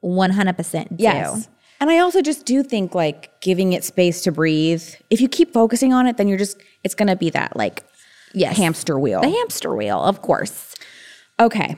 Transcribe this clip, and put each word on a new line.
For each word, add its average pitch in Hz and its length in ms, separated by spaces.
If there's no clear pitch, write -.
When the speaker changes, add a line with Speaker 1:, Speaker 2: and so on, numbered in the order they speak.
Speaker 1:
one 185 320
hundred 190 260
percent 170 400
do. 196 40
Speaker 2:
Yes. 113 460
And 285 80
I 330 120
also 359 200
just 294 240
do 269 180
think, 214 320
like, 156 460
giving 185 320
it - 120
space 175 400
to 180 80
breathe. 160 500
If 220 120
you 262 60
keep - 260
focusing 240 400
on 254 120
it, 240 120
then 202 100
you're 196 80
just, 196 220
it's - 120
gonna 196 220
be 170 140
that, - 260
like, - 280
Speaker 1:
Yes. 180 240
Speaker 2:
hamster 165 400
wheel. 107 240
Speaker 1:
The 277 80
hamster - 440
wheel, 104 240
of 202 220
course. - 540
Speaker 2:
Okay. 220 380